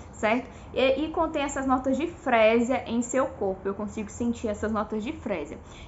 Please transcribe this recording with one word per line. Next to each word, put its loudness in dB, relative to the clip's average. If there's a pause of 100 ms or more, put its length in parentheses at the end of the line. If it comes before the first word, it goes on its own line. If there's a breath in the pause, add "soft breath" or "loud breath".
(120)
certo? 0 (280 loud breath)
E, 4
e -6
contém 0
essas -2
notas 2
de 0
frésia 4
em 0
seu 2
corpo, -2
eu 0
consigo -6
sentir -2
essas -2
notas -2
de -6
frésia. -4 (320 loud breath)